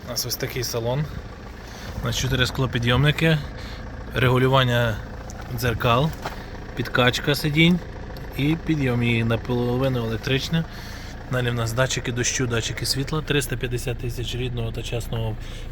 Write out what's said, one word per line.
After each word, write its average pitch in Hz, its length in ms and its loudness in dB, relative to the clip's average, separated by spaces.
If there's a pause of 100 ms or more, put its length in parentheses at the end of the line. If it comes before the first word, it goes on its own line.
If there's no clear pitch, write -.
у 127 40 -10
нас 120 160 -4
ось 117 100 -4
такий 127 280 -4
салон. 123 400 0 (1000)
У - 40 -2
нас 120 100 0
чотири 127 300 2
склопідйомники, 135 920 4 (760)
регулювання 123 840 4 (600)
дзеркал, 120 540 4 (680)
підкачка 127 580 2
сидінь 160 440 6 (580)
і 151 200 2 (100)
підйом 131 360 2
її 117 220 4
наполовину 123 760 0
електричне. 131 640 0 (680)
Далі 123 180 0
в 120 40 -2
нас 113 180 -2
датчики 127 400 0
дощу, 123 340 0
датчики 117 400 -2
світла, 143 360 -2
триста 139 340 0
п'ятдесят 120 420 -4
тисяч 120 360 -4
рідного 120 380 -2
та 113 100 -6
чесного 113 540 -4 (360)